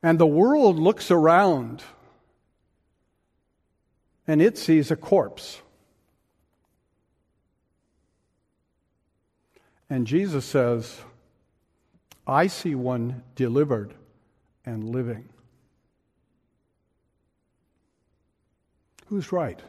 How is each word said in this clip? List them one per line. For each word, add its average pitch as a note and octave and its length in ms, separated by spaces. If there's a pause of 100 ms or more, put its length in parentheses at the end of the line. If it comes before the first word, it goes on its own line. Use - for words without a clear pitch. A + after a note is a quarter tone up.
And E3 160
the E3 80
world G3+ 500
looks F3+ 320
around D#3+ 720 (2500)
and D#3 120
it G#3+ 180
sees D#3+ 340
a D#3 40
corpse. - 680 (4000)
And B2+ 160
Jesus D3+ 400
says, A#2+ 540 (1300)
"I D3+ 200
see E3+ 280
one B2 480 (120)
delivered B2 580 (720)
and A2+ 240
living." A#2+ 400 (3750)
Who's G3+ 240
right? E3 380